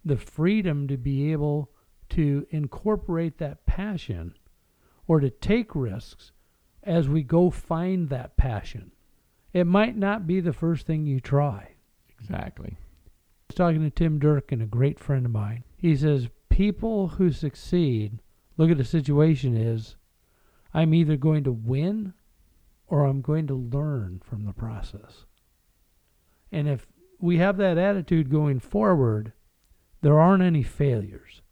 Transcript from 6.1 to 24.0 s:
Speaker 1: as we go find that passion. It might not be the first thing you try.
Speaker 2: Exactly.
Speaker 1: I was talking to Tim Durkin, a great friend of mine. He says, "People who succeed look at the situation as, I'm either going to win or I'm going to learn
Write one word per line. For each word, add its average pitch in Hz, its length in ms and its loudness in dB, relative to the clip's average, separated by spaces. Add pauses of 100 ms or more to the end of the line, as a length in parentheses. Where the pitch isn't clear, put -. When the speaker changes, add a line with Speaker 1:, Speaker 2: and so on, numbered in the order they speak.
Speaker 1:
as 165 260 0
we 151 140 2
go 165 280 4
find 175 580 -4
that 127 280 -6
passion. 104 560 -4 (600)
It 180 140 2
might 214 300 2
not 202 300 -2
be 185 140 0
the 170 120 -2
first 165 340 -2
thing 156 200 -2
you 135 140 -2
try. 139 560 -2 (420)
Speaker 2:
Exactly. - 600 -10
Speaker 1:
I - 720 -20
was - 80 -12
talking 165 260 2
to 151 80 0
Tim 156 280 0
Durkin, 139 440 0
a 110 40 -2
great 127 320 0
friend 135 280 -2
of 120 60 -2
mine. 107 320 -4 (120)
He 165 200 2
says, 139 340 0 (180)
"People 208 600 2
who 180 220 2
succeed 127 920 -2 (340)
look 160 140 4
at 165 80 4
the 135 60 0
situation 143 680 2
as, 113 420 -2 (760)
I'm 160 220 2
either 156 240 2
going 151 260 2
to 131 80 0
win 156 640 -4 (720)
or 147 180 2
I'm 135 160 0
going 151 280 -2
to 139 60 -4
learn 127 680 -4